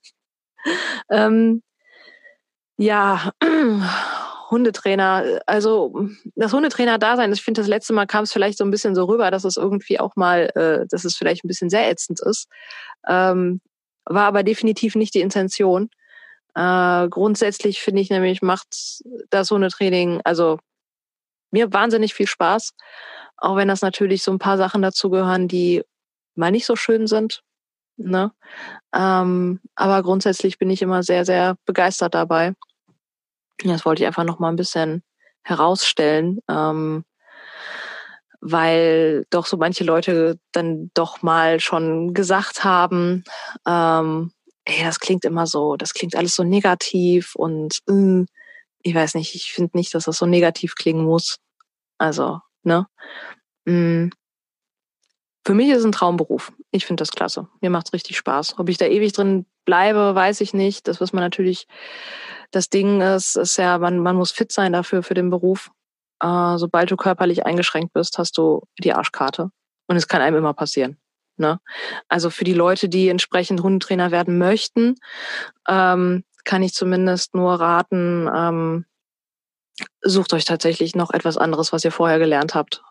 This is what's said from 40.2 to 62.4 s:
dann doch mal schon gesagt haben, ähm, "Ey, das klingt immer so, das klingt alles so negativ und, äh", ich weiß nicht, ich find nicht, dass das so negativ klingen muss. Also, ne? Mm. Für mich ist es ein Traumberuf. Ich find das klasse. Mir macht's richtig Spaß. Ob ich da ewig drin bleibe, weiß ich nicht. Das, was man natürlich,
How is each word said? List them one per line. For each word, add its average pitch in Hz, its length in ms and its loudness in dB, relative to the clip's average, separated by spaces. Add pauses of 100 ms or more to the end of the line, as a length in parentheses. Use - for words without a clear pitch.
dann 165 420 -4
doch - 280 -2
mal 165 380 2
schon 165 540 -2
gesagt 190 500 -2
haben, 180 600 2 (420)
ähm, 165 640 0 (320)
"Ey, - 200 -2
das 165 160 -4
klingt 185 240 0
immer 165 220 0
so, 151 300 -2
das - 180 -8
klingt 175 220 -6
alles 175 180 -2
so 185 100 0
negativ 180 920 2
und, 156 420 -4 (100)
äh", 190 360 4 (580)
ich 175 120 -2
weiß 156 200 0
nicht, 160 200 -6
ich - 180 -12
find 175 220 -2
nicht, 175 200 -2
dass 165 120 -2
das 160 120 -4
so 175 80 2
negativ 175 500 2
klingen 160 280 0
muss. 165 340 0 (600)
Also, 156 420 -2 (240)
ne? 175 220 2 (800)
Mm. 170 440 2 (1400)
Für 196 80 0
mich 240 160 2
ist 262 100 4
es 226 40 2
ein 214 80 2
Traumberuf. 175 600 -2 (180)
Ich - 160 -2
find 170 140 -4
das 156 100 -4
klasse. - 380 -6 (120)
Mir 185 100 -2
macht's 175 220 -2
richtig - 240 -8
Spaß. 139 420 -4
Ob 175 100 -2
ich 180 100 -2
da 180 80 2
ewig 208 260 2
drin 196 340 0 (180)
bleibe, 202 500 4
weiß 190 260 2
ich 202 140 -2
nicht. 196 340 0
Das, 175 120 -4
was 185 120 -2
man 185 100 0
natürlich, 180 440 -2 (840)